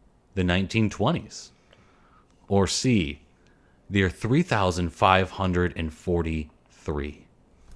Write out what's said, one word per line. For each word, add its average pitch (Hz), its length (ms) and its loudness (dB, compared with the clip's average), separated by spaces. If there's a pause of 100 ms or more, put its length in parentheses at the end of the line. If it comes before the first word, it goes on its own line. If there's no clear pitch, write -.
(340)
the 95 100 -2
nineteen 95 440 0
twenties, - 640 -4 (960)
or 98 180 2
C, 87 540 0 (720)
the 98 80 0
year 95 100 4
three 117 340 0
thousand 92 520 0
five 95 380 4
hundred 90 440 0
and 80 160 -6
forty-three? 80 1300 -6 (500)